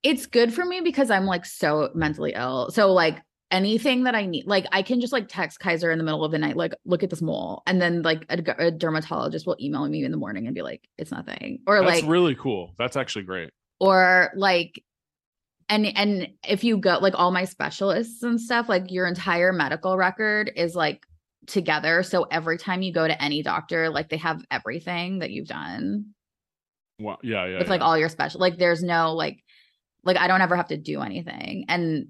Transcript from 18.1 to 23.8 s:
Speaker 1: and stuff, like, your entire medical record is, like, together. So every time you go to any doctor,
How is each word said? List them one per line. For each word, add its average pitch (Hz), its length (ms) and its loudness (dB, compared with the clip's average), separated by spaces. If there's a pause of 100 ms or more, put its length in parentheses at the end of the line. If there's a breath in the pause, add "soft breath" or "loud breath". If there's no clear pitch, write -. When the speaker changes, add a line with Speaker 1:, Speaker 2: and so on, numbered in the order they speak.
Speaker 1:
and 233 180 0
stuff, 233 300 -2
like, 185 220 0
your 185 160 0
entire 180 460 2
medical 165 440 0
record 208 580 0
is, 170 200 -2
like, 160 280 -2 (440)
together. 160 560 0
So 185 260 0
every 165 300 -2
time 185 240 -4
you 185 100 -4
go 160 140 2
to 156 160 -2
any 147 180 -2
doctor, 160 480 -2